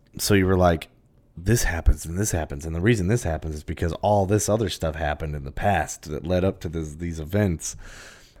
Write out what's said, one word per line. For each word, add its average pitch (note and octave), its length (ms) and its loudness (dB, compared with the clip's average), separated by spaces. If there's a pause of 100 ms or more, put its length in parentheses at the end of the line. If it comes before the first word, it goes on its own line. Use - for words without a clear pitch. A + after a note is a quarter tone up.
(180)
So - 160 2
you F#2 120 6
were F#2 100 6
like, F2 320 4 (480)
"This G2+ 280 2
happens, D#2+ 420 2
and E2 120 -6
this G#2+ 140 0
happens, D2 320 -4
and D#2+ 100 -6
the E2+ 60 -2
reason F#2 280 4
this A#2+ 160 2
happens D#2+ 300 -4
is D2+ 100 -10
because E2 300 -4
all G2+ 320 2
this G2+ 220 2
other G#2 200 0
stuff D#2+ 260 -4
happened D2+ 400 -4
in C#2+ 100 -8
the C2+ 80 -10
past E2 580 -2
that D2+ 160 -8
led F2+ 180 2
up F#2+ 160 0
to F#2 80 -8
this, D#2 280 -6
these E2+ 240 -6
events." F2 560 -2 (640)